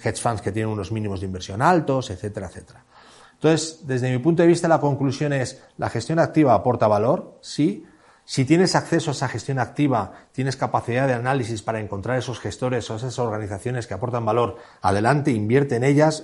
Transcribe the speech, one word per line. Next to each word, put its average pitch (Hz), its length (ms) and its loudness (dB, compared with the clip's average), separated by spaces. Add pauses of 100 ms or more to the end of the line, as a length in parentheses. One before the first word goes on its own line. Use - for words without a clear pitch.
hedge 110 180 -4
funds 117 220 -2
que 98 100 -4
tienen 110 200 -2
unos 101 180 -6
mínimos 107 300 -4
de 98 60 -8
inversión 95 340 -8
altos, 147 500 2
etcétera, 98 360 -10
etcétera. - 380 -20 (580)
Entonces, 156 460 2
desde 127 200 -2
mi 127 100 0
punto 160 240 2
de 170 40 6
vista, 170 220 4
la 160 100 6
conclusión 139 540 0
es, 131 280 -4 (160)
la 107 140 -4
gestión 160 300 0
activa 143 340 4
aporta 117 320 2
valor, 110 540 0
sí. - 440 -4 (400)
Si - 200 -2
tienes 165 320 4
acceso 151 340 0
a 131 40 -2
esa 131 120 -4
gestión 131 320 -4
activa, 123 540 0 (180)
tienes 131 240 -4
capacidad 123 540 -2
de 127 60 2
análisis 120 460 -2
para 110 200 -4
encontrar 101 380 -4
esos 120 200 -6
gestores 123 500 -4
o 117 60 -6
esas 120 240 -8
organizaciones 110 680 -4
que 101 60 -8
aportan 117 300 -4
valor, 117 340 0 (220)
adelante, 123 520 2
invierte 120 420 2
en 117 80 0
ellas. 151 420 4